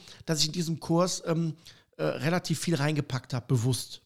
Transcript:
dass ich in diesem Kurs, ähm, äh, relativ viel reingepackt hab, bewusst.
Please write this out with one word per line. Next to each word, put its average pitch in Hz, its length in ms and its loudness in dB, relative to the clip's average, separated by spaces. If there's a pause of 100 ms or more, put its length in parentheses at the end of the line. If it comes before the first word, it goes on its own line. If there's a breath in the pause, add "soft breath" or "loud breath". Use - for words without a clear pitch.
(240 loud breath)
dass 156 160 0
ich 151 60 4
in 156 60 -2
diesem 165 280 -2
Kurs, 175 460 2
ähm, 165 280 0 (440 soft breath)
äh, 156 60 -2
relativ 165 540 0
viel 170 160 0
reingepackt 143 600 0
hab, 120 140 -4
bewusst. 123 580 2